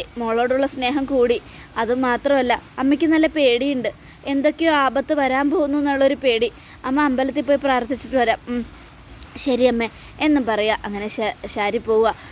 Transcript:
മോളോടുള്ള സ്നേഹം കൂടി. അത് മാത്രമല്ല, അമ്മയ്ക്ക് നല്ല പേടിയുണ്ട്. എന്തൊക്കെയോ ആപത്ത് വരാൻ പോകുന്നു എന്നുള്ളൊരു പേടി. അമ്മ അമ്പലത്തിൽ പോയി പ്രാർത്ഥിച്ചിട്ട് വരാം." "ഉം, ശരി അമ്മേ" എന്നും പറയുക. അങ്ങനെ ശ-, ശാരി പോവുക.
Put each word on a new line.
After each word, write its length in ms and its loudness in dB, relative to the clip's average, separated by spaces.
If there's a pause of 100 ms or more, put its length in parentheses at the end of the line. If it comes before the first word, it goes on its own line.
(180)
മോളോടുള്ള 500 0
സ്നേഹം 380 -2
കൂടി. 320 2 (400)
അത് 180 0
മാത്രമല്ല, 580 0 (260)
അമ്മയ്ക്ക് 280 2
നല്ല 200 4
പേടിയുണ്ട്. 640 0 (340)
എന്തൊക്കെയോ 480 0
ആപത്ത് 400 0
വരാൻ 360 2
പോകുന്നു 280 0
എന്നുള്ളൊരു 460 2
പേടി. 260 2 (360)
അമ്മ 160 0
അമ്പലത്തിൽ 460 0
പോയി 180 4
പ്രാർത്ഥിച്ചിട്ട് 520 -2
വരാം." 300 2
"ഉം, 140 -4 (760)
ശരി 300 0
അമ്മേ" 200 0 (320)
എന്നും 260 2
പറയുക. 380 0
അങ്ങനെ 240 -6
ശ-, 280 -4 (120)
ശാരി 400 -4
പോവുക. 220 4 (220)